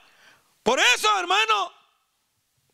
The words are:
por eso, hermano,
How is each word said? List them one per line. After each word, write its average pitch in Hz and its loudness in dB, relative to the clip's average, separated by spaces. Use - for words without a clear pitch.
por 254 0
eso, 427 2
hermano, 392 -2